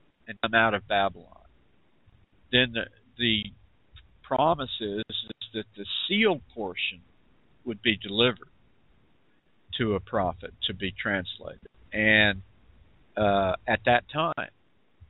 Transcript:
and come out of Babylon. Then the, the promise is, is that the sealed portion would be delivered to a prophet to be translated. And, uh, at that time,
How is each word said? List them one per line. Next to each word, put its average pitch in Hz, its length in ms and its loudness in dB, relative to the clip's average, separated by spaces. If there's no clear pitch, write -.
and 107 140 -14
come 113 120 0
out 113 200 4
of 101 120 -4
Babylon. 95 600 -2
Then 123 200 4
the, 113 120 -4
the 110 260 2
promise 139 480 0
is, 104 280 -4
is - 440 -12
that 110 120 -6
the 101 100 -10
sealed 202 360 2
portion 92 460 -6
would 110 180 -8
be 113 140 2
delivered 107 520 0
to 110 180 0
a 95 60 -2
prophet 90 540 -4
to 107 80 -6
be 95 180 -6
translated. - 760 -6
And, 107 500 4
uh, 98 400 2
at 110 180 0
that 120 280 4
time, 160 380 -4